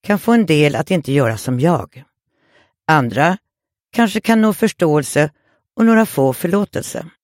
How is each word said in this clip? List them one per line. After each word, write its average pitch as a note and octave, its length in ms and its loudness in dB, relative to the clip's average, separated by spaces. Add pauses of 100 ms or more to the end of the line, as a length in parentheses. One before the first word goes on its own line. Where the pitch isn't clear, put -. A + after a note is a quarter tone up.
kan G#3 160 -2
få - 140 0
en A3+ 140 2
del D3 300 2
att - 140 -6
inte E3 220 -2
göra B2 240 0
som B2 240 -6
jag. C#3+ 440 -2 (800)
Andra D3 520 0 (540)
kanske A3 280 0
kan A3 200 2
nå A3 120 2
förståelse D3+ 800 0 (440)
och A3+ 100 0
några A3+ 220 4
få C3+ 260 0
förlåtelse. F3 760 -6 (140)